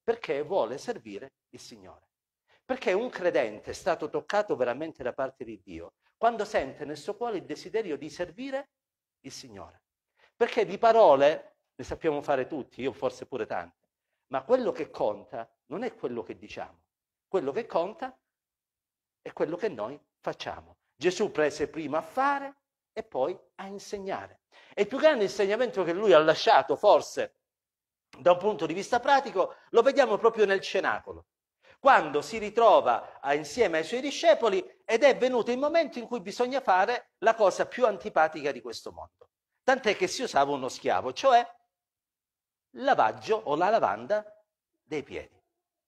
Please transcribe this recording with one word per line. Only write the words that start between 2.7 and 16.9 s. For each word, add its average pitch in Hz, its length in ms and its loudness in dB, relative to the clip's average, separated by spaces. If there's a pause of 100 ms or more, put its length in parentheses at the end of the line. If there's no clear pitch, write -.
un 233 160 -2
credente 143 640 -2
è - 20 -10
stato 160 340 -4
toccato 202 480 -4
veramente 127 480 -4
da 120 100 -6
parte 131 300 -8
di 113 180 -16
Dio 85 340 -16 (200)
quando 226 300 -2
sente 147 400 -6
nel 147 100 -10
suo 196 220 -10
cuore 233 200 -6
il 143 80 -12
desiderio 170 520 -8
di 160 120 -14
servire 247 600 -10 (520)
il 131 100 -18
Signore. 98 500 -18 (540)
Perché 233 300 0
di 185 120 -8
parole 165 800 6 (160)
ne 131 100 -14
sappiamo 151 380 -4
fare 135 240 -2
tutti, 131 360 -12
io 123 120 -4
forse - 320 -8
pure 110 220 -8
tante, - 420 -12 (380)
ma 135 160 -6
quello 240 280 0
che - 200 -6
conta 113 600 -6 (140)
non 170 180 -10
è 240 120 -10
quello 123 260 -8
che 107 160 -14
diciamo, - 460 -16 (440)